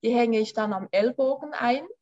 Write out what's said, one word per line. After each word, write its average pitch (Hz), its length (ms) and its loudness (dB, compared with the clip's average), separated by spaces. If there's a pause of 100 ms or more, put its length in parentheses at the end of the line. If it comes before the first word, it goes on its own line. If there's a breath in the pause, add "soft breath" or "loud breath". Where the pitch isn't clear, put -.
Die 233 100 2
hänge 233 260 4
ich 220 140 -2
dann 214 200 -2
am 190 180 -6
Ellbogen 262 600 0
ein 262 320 0 (160)